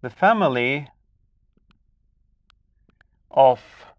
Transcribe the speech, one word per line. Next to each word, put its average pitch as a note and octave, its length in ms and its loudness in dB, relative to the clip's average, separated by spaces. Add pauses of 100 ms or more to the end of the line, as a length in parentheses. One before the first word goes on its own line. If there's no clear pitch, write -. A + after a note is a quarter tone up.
the B2+ 100 -12
family C#3+ 760 -2 (2500)
of C3 280 2 (380)